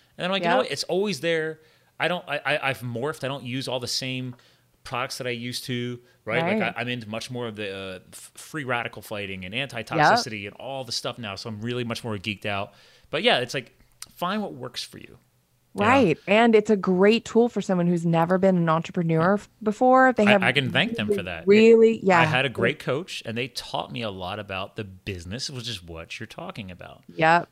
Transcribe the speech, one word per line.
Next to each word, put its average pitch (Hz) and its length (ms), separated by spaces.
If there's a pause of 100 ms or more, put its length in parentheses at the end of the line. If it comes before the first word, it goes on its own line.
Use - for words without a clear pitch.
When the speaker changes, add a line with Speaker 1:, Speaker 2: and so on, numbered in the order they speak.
(180)
Speaker 1:
And 160 80
I'm 180 60
like, 190 120
"You 170 60
know 170 80
Speaker 2:
Yep. 160 80
Speaker 1:
what? - 60
It's 139 140
always 180 360
there." 160 380 (420)
I 151 60
don't, 175 200
I, 143 180
I, 135 240
I've 127 100
morphed. 123 440
I 131 40
don't 139 180
use 127 220
all 127 120
the 120 80
same 127 480 (500)
products 131 320
that 127 100
I 123 40
used 120 340
to, 123 340 (240)
right? 117 180
Like, 190 200
Speaker 2:
Right. 117 140
Speaker 1:
I, 117 60
I'm 120 60
into 123 220
much 113 200
more 123 180
of 107 100
the, 101 180
uh, 95 240 (140)
f-, - 200
free - 300
radical 117 380
fighting 98 420
and 92 100
anti-toxicity 127 880
Speaker 2:
Yep. 101 100
Speaker 1:
and - 80
all 131 240
the 113 80
stuff - 260
now. 101 160
So 117 140
I'm 107 120
really 120 220
much 117 200
more 107 140
geeked 101 280
out. 101 280 (360)
But 156 120
yeah, 208 180
it's 123 140
like, 135 240 (380)
find 190 260
what 156 120
works 127 280
for - 160
you. - 200 (580)
You 196 100
know? - 20
Speaker 2:
Right. 240 300 (100)
And 220 280
it's 214 160
a 214 40
great 190 500
tool 233 220
for 208 140
someone 180 240
who's 175 180
never 170 360
been 190 180
an 165 120
entrepreneur 165 680
f-, 208 120 (140)
before. 254 520
They 214 120
Speaker 1:
I, 220 60
Speaker 2:
have 202 100
Speaker 1:
I 123 100
can 127 200
thank 208 240
them 104 120
for 214 60
Speaker 2:
really, 101 120
Speaker 1:
that. 165 220
Speaker 2:
really, 226 560
yeah. 180 180
Speaker 1:
I 165 40
had 135 180
a 135 60
great 117 300
coach 151 440
and 113 140
they 131 120
taught - 420
me 127 100
a 113 80
lot 92 300
about 98 380
the 110 60
business, 95 640
which 123 220
is 98 140
what 85 360
you're 113 80
talking 127 440
about. - 380
Speaker 2:
Yep. 170 420